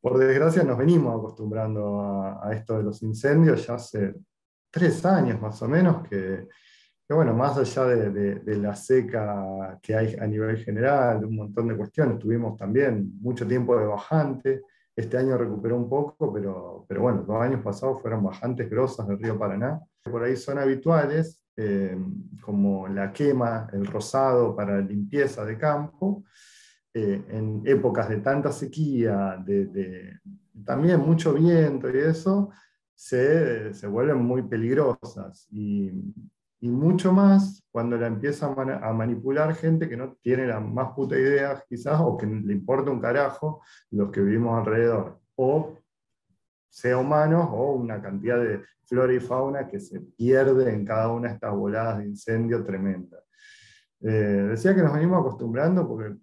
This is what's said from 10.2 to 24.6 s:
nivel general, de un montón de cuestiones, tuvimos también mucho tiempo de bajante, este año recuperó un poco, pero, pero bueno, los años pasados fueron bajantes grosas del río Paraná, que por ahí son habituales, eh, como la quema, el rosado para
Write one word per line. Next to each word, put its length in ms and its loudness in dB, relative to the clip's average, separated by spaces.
nivel 300 -2
general, 640 0
de 40 -4
un 120 -4
montón 320 -4
de 80 -4
cuestiones, 420 -2
tuvimos 380 -2
también 640 0
mucho 260 -4
tiempo 300 2
de 80 2
bajante, 760 -2
este 240 -4
año 200 0
recuperó 400 -2
un 100 -2
poco, 460 -2
pero, 520 -8
pero 180 -4
bueno, 220 2
los 160 -2
años 200 0
pasados 400 -4
fueron 240 -2
bajantes 440 -6
grosas 380 -2
del 120 -4
río 200 -4
Paraná, 400 -4
que 80 -10
por 100 -4
ahí 140 0
son 240 -6
habituales, 840 2
eh, 420 -2
como 480 0
la 240 -4
quema, 580 0
el 160 -2
rosado 680 2
para 280 -2